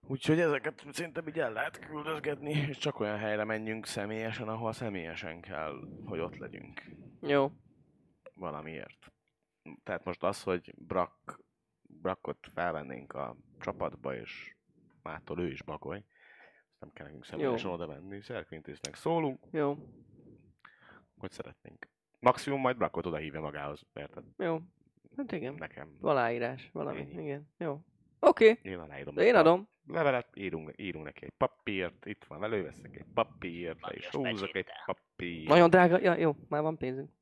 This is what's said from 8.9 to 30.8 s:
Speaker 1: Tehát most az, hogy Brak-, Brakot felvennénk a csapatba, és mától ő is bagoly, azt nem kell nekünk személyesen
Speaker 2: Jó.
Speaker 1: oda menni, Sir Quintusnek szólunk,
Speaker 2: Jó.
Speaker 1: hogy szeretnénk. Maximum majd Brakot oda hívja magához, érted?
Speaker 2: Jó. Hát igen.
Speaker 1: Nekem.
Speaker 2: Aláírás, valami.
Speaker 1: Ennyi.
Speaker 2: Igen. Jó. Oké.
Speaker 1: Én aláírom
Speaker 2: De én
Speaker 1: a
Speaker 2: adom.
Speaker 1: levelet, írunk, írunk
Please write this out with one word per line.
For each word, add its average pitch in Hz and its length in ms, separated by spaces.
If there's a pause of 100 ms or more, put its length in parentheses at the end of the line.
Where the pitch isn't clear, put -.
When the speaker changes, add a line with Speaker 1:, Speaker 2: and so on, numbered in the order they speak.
Speaker 1:
Tehát 92 220
most 90 180
az, 98 200
hogy 90 340
Brak-, - 640 (420)
Brakot - 720
felvennénk 73 580
a 65 240 (240)
csapatba, - 540
és - 420 (460)
mától 80 380
ő 87 100
is - 120
bagoly, 76 340 (760)
azt - 100
nem - 120
kell - 140
nekünk 151 180
személyesen 123 440
Speaker 2:
Jó. 90 60
Speaker 1:
oda 82 120
menni, 90 340
Sir 104 260
Quintusnek 76 480
szólunk, 160 560
Speaker 2:
Jó. 147 260 (1400)
Speaker 1:
hogy - 120
szeretnénk. - 580 (300)
Maximum 135 420
majd 127 160
Brakot 90 300
oda 82 100
hívja 78 240
magához, 73 420 (120)
érted? - 300 (120)
Speaker 2:
Jó. 165 240 (560)
Hát 277 160
igen. 156 220
Speaker 1:
Nekem. 156 460
Speaker 2:
Aláírás, 123 720
valami. 147 280
Speaker 1:
Ennyi. 156 220
Speaker 2:
Igen. 147 360
Jó. 156 220 (380)
Oké. 226 440
Speaker 1:
Én 185 160
aláírom 143 360
Speaker 2:
De - 100
én 240 100
Speaker 1:
a 208 40
Speaker 2:
adom. 175 300 (180)
Speaker 1:
levelet, 143 480
írunk, 82 420
írunk 80 280